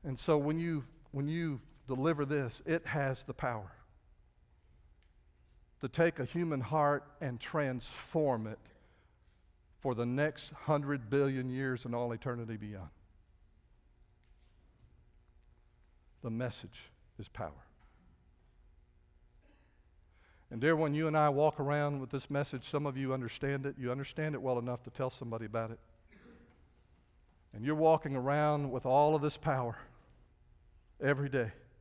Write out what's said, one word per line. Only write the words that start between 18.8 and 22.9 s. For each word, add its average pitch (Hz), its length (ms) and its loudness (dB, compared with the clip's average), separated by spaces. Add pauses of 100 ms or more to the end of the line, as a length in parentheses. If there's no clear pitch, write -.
And 113 120 -6
dear 160 140 6
one, 151 180 2
you 156 140 2
and 156 100 2
I 151 120 6
walk 147 300 4
around 147 400 0
with 127 100 -6
this 135 200 -6
message. 143 340 -2
Some 147 220 -2
of 131 120 -2